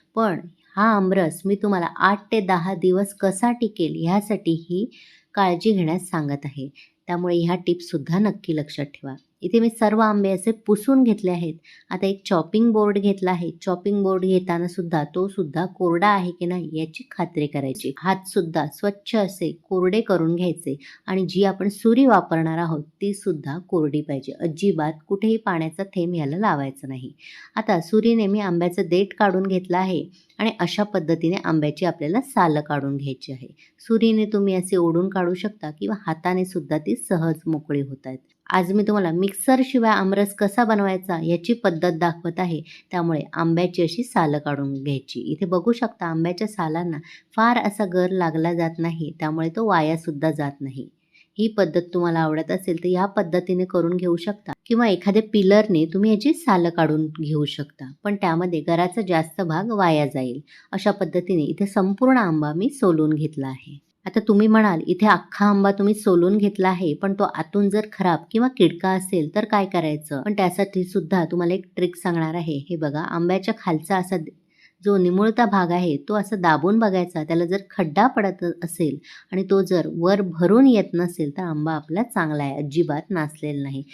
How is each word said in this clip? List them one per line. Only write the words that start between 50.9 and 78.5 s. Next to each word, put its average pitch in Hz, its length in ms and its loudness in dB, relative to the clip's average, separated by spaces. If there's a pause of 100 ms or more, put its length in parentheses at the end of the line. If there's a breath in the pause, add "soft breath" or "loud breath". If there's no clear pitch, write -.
ही 220 100 2
पद्धत 180 340 0 (120)
तुम्हाला 170 260 0
आवडत 156 300 0
असेल 180 340 -4
तर 180 40 -2
या 180 180 2
पद्धतीने 180 580 -2
करून 180 320 0
घेऊ 175 200 0
शकता 196 360 -8 (140)
किंवा 233 220 2
एखाद्या 202 340 2 (100)
पिलरने 202 520 6
तुम्ही 196 260 2
याची 220 220 2
सालं 180 380 2
काढून 156 360 2 (140)
घेऊ 147 240 0
शकता, 143 480 -10 (120)
पण 208 120 -2
त्यामध्ये 175 440 0
गराचा 175 480 0
जास्त 160 320 0
भाग 180 300 -2
वाया 170 360 2
जाईल. 131 340 -6 (320 soft breath)
अशा 202 180 0
पद्धतीने 180 520 0
इथे 175 240 -2
संपूर्ण 202 520 2
आंबा 156 340 0
मी 190 160 0
सोलून 156 440 2
घेतला 147 360 -4
आहे. 139 300 -14 (280)
आता 190 140 0
तुम्ही 214 260 4
म्हणाल, 214 400 4
"इथे 180 200 2
अख्खा 202 400 4
आंबा 196 260 6
तुम्ही 202 220 2
सोलून 190 420 4
घेतला 202 320 2
आहे, 175 260 0
पण 196 200 -2
तो 202 100 0
आतून 202 460 0
जर 214 220 0
खराब 180 260 2 (120)
किंवा 240 180 2
किडका 175 400 2
असेल 185 460 -2
तर 214 100 0
काय 208 220 0
करायचं?" 151 560 -4
पण 214 100 -2
त्यासाठी 190 520 0
सुद्धा 180 400 0
तुम्हाला 175 300 -2
एक 185 120 -6 (100)
ट्रिक 180 200 -2
सांगणार 165 380 -2
आहे. 160 220 -4 (140)
हे 170 60 -4
बघा, 151 240 -4
आंब्याच्या 185 580 -2
खालचा 165 380 -2
असा 185 200 -2
द-, 160 120 -6 (560 soft breath)
जो 202 120 4
निमुळता 196 480 2
भाग 196 260 2
आहे 175 260 0
तो - 180 -6
असा 208 220 -2
दाबून 180 420 4
बघायचा. 180 460 0
त्याला 170 220 0
जर 185 120 0 (120)
खड्डा 190 360 2
पडत 196 380 -2 (200)